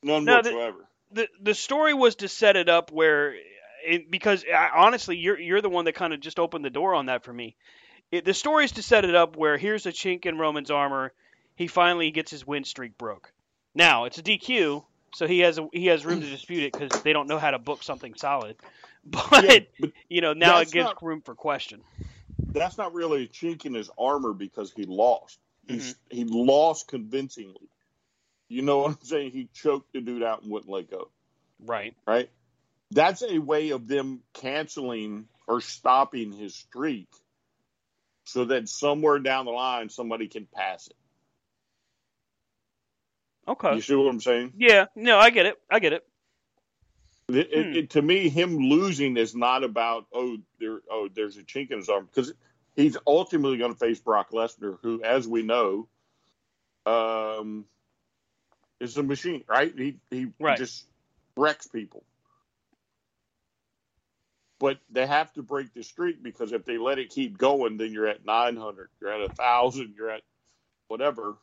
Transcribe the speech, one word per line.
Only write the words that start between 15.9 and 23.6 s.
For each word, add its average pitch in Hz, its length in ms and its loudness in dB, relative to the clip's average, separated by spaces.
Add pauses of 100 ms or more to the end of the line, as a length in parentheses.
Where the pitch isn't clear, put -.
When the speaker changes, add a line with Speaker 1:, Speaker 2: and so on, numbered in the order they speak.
Speaker 2:
room 170 140 -2
to 147 100 -8
dispute 151 320 -6
it 139 100 -4
'cause - 300 -4
they 151 100 2
don't 147 140 0
know 151 120 -2
how 143 120 0
to 135 80 -4
book 135 240 -8
something 127 320 -12
solid. 131 460 -6
<laughs> - 480 -20
But, - 360 6
Speaker 1:
Yeah, 262 140 10 (200)
but - 140 -4 (160)
Speaker 2:
you 170 120 0
know, 160 120 2
now 170 240 6
it - 60 8
Speaker 1:
that's 160 100 -4
Speaker 2:
gives 170 140 2
Speaker 1:
not, 202 160 -4
Speaker 2:
room 160 180 -8
for 117 160 -18
question. 135 440 -6 (680)
Speaker 1:
that's 170 280 -4
not 185 160 -6
really 160 320 -2
a 113 40 -12
chink 165 360 -8